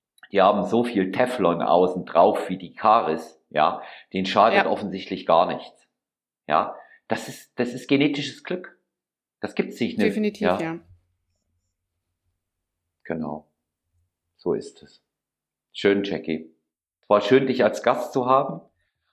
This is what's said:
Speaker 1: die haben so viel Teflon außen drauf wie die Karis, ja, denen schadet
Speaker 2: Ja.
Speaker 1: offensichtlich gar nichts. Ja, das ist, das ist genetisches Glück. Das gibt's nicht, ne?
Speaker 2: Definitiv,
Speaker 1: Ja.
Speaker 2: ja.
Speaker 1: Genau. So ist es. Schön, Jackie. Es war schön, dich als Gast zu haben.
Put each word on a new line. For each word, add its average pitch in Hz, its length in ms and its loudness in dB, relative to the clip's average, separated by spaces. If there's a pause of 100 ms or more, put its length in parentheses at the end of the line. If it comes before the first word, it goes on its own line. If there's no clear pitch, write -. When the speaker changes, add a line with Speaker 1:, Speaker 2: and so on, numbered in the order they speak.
(320)
Speaker 1:
die 98 80 2
haben 98 240 4
so 120 200 0
viel 98 280 -2
Teflon 95 480 0
außen 87 460 2
drauf 87 420 2
wie 92 80 -6
die 90 160 -16
Karis, 92 680 0 (100)
ja, 78 320 0 (300)
denen 92 140 -2
schadet 101 380 4
Speaker 2:
Ja. - 60 -2
Speaker 1:
offensichtlich 95 560 -6
gar 87 200 4
nichts. - 400 -12 (640)
Ja, 82 260 0 (340)
das - 200 -6
ist, - 300 -18
das 123 160 -4
ist - 140 -14
genetisches 143 540 0
Glück. - 360 -12 (600)
Das - 140 -10
gibt's - 240 -4
nicht, - 200 -4
ne? 214 60 2
Speaker 2:
Definitiv, 208 420 -2
Speaker 1:
Ja. 180 140 2
Speaker 2:
ja. 165 180 -6 (2250)
Speaker 1:
Genau. 78 420 -8 (880)
So 87 180 -2
ist - 280 -10
es. - 200 -20 (680)
Schön, 101 320 2
Jackie. 80 460 -6 (520)
Es - 80 -20
war 104 100 6
schön, 131 260 4
dich 123 180 0
als - 180 0
Gast - 320 0
zu 127 120 -2
haben. 135 340 0 (520)